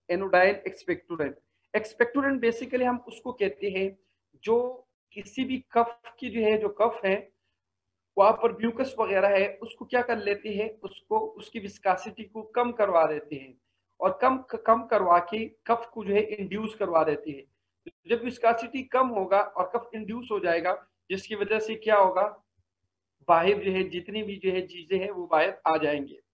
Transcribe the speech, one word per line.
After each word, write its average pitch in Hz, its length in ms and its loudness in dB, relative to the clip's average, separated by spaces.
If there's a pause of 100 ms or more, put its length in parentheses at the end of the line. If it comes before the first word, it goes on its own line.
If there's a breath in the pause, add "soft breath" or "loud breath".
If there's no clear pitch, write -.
(100)
anodyne 185 440 4
expectorant, 156 840 -6 (400)
Expectorant 240 680 0
basically 247 380 0
हम 247 260 -2
उसको - 240 -12
कहते 196 380 -4
हैं 190 280 -4 (460)
जो 247 440 0 (240)
किसी 254 320 -8
भी 262 280 -6
cuff 233 280 0 (180)
की 247 120 -10
जो 220 100 -4
है, 214 180 4
जो 208 100 -2
cuff 220 360 -2
है 196 280 -2 (880)
वहाँ 202 140 8
पर 226 200 0
mucus 226 460 -4
वगैरह 196 300 2
है, 202 340 2
उसको 226 220 -16
क्या 247 180 0
कर 240 160 -2
लेते 202 300 -4
हैं, 220 320 -6
उसको, - 380 -6
उसकी - 400 -8
viscosity 196 640 -4
को 214 200 -14
कम 240 300 -2
करवा 190 340 4
देते 151 300 -6
हैं 131 180 -18 (460)
और 190 220 0
कम, 262 220 2 (220)
कम 233 160 4
करवा 190 360 4
के 214 260 -2
कफ - 500 -4
को 214 100 -10
जो 196 100 -2
है 208 60 4
induce 208 540 -6
करवा 170 300 2
देते 151 260 -2
हैं। 139 140 -14 (640)
जब 226 160 0
viscosity 240 580 0
कम 254 240 2
होगा 196 340 2
और 185 360 -2
कफ 226 180 -6
induce 220 380 -10
हो 208 80 -2
जाएगा, 170 460 0 (240)
जिसकी 190 240 -6
वजह 202 240 -2
से 220 160 -4
क्या 214 220 2
होगा, 190 480 2 (840)
बाहर 170 240 6
जो 196 200 0
है 185 160 0
जितनी 196 340 -8
भी 202 140 -8
जो 190 140 -2
है 185 160 -2
चीजें 175 320 -4
हैं 190 120 -4
वो 180 160 -8
बाहर 165 400 2
आ 160 100 4
जाएंगे। 147 440 -2 (140)